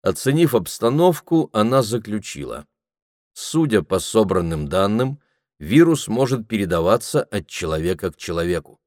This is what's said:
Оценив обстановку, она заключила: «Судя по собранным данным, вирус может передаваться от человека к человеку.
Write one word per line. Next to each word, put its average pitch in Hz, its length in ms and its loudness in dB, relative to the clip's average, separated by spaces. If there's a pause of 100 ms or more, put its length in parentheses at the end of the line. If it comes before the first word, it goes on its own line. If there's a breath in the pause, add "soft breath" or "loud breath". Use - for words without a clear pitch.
Оценив 139 500 2
обстановку, 156 960 0
она 117 300 2
заключила: 101 840 -6 (680)
«Судя 143 460 0
по 92 160 -2
собранным 87 680 0
данным, 107 520 0 (380)
вирус 147 500 4
может 120 400 -2
передаваться 98 760 0
от 98 240 -6
человека 82 640 -4
к - 40 -20
человеку. 85 720 -4